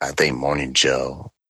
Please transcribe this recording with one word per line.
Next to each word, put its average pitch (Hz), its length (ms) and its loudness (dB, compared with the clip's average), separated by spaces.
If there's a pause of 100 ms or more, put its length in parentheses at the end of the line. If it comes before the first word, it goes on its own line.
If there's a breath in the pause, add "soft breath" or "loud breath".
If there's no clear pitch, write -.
I 69 100 -4
think 71 260 2
Morning 69 360 -2
Joe 65 580 0 (200)